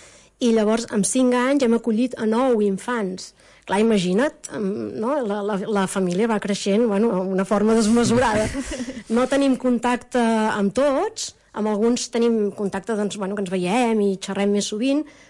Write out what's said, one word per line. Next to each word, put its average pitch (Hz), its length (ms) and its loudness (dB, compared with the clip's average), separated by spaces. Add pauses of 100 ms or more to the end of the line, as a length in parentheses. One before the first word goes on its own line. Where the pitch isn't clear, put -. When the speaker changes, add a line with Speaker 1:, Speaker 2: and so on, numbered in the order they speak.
(400)
Speaker 1:
i 240 140 2
llavors, 220 360 2
amb 208 160 0
cinc 247 300 2
anys, 262 280 2
hem 233 120 4
acollit 233 420 -2
a 233 80 -4
nou 233 380 2
infants. 196 720 -4 (300)
Clar, 190 140 0
imagina't, 214 760 0
em, 226 120 -4 (340)
no? 240 160 -2 (100)
La, 208 160 -2
la, 202 160 -2
la 196 300 -2
família 185 400 0
va 220 120 0
creixent, 202 480 0
bueno, 202 380 0
d'una 190 200 0
forma 208 280 2
desmesurada. 226 760 2
Speaker 2:
<laughs> 254 600 -8
Speaker 1:
No 240 180 2
tenim 277 280 2
contacte 247 640 0
amb 220 540 2
tots, 294 600 -2 (200)
amb 214 140 -4
alguns 226 420 0
tenim 233 420 0
contacte, 196 440 -4
doncs, 208 220 -4
bueno, 196 180 -6
que 202 80 -4
ens 180 80 -6
veiem 214 500 0
i 196 160 0
xerrem 196 340 -2
més 202 140 0
sovint, 269 380 -2 (260)